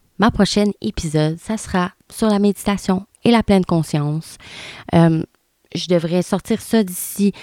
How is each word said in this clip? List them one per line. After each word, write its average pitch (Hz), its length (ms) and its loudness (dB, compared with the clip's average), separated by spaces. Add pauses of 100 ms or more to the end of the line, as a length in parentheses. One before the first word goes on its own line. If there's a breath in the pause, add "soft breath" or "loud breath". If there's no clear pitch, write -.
(180)
ma 214 120 4
prochaine 208 500 2
épisode, 156 600 -2
ça - 160 -8
sera 180 360 -4 (180)
sur - 180 0
la 208 100 2
méditation 202 680 0 (180)
et 240 60 4
la 226 120 4
pleine 196 220 4
conscience. 156 720 -2 (580 loud breath)
Euh, 165 300 4 (500)
je 170 140 -6
devrais 170 340 0
sortir 196 380 -2
ça 226 240 0
d'ici, 190 480 -2 (100)